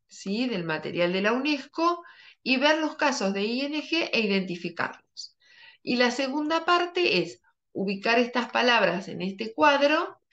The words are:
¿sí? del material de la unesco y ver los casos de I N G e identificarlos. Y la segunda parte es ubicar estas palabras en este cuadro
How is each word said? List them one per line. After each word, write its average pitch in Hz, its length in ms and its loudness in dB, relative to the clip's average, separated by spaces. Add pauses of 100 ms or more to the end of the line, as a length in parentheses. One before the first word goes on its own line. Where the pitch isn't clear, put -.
¿sí? 214 400 -4
del 190 180 -2
material 160 480 -2
de 190 100 0
la 214 100 2
unesco 302 720 -2 (380)
y 254 160 2
ver 302 200 4
los 311 180 -2
casos 233 380 0
de 196 100 -2
I 240 180 -2
N 294 200 -4
G 330 300 -2
e 226 80 2
identificarlos. - 1160 -4 (460)
Y 247 140 -2
la 247 140 4
segunda 302 540 -2
parte 349 580 2
es - 180 -10 (320)
ubicar 202 460 0
estas 240 320 0
palabras 214 580 2
en 165 140 -8
este 196 320 -6
cuadro 302 680 4 (120)